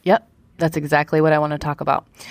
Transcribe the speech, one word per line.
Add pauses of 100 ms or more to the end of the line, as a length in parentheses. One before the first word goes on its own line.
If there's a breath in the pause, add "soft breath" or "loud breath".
Yep. (300)
That's
exactly
what
I
wanna
talk
about. (260 loud breath)